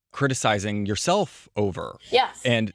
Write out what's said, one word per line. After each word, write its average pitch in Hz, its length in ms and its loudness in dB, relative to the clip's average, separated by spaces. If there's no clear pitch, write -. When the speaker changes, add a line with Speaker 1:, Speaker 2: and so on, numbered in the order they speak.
Speaker 1:
criticizing 104 680 0
yourself 165 720 -2
over. 85 400 -4
Speaker 2:
Yes. 233 360 0
Speaker 1:
And 113 300 2